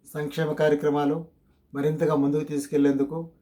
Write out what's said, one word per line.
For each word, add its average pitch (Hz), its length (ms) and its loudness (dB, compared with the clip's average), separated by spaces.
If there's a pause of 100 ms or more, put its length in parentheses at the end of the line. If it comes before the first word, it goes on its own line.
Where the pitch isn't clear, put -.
(140)
సంక్షేమ 151 360 -4 (120)
కార్యక్రమాలు 147 560 2 (540)
మరింతగా 151 520 0
ముందుకు 143 280 0
తీసుకెళ్లేందుకు 143 680 0 (240)